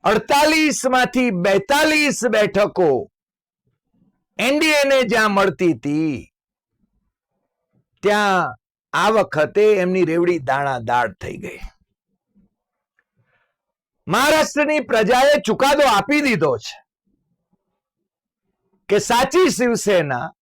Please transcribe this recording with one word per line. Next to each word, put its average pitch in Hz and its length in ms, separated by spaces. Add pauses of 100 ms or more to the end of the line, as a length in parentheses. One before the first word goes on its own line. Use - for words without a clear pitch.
અડતાલીસ 294 800
માંથી 254 440 (140)
બેતાલીસ 285 760 (120)
બેઠકો 202 600 (1500)
એનડીએ 294 460
ને 277 200
જ્યાં 220 280
મળતી 190 400
હતી, 147 460 (1800)
ત્યાં 196 500 (400)
આ 170 180
વખતે 196 540 (140)
એમની 185 260
રેવડી 170 460
દાણાદાર 123 580 (140)
થઈ - 160
ગઈ. - 220 (2500)
મહારાષ્ટ્રની 294 840
પ્રજાએ 247 500
ચુકાદો 277 460
આપી 277 340
દીધો 170 360
છે - 180 (2000)
કે 202 120
સાચી 269 500
શિવસેના 185 920